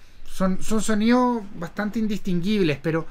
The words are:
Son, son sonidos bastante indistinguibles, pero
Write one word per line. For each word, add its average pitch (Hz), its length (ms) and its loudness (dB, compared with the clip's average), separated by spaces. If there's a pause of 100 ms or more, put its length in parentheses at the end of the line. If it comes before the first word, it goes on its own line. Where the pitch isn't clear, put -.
(260)
Son, 185 360 2
son 220 200 4
sonidos 233 600 2 (120)
bastante 202 440 -6
indistinguibles, 190 840 0
pero 160 280 -2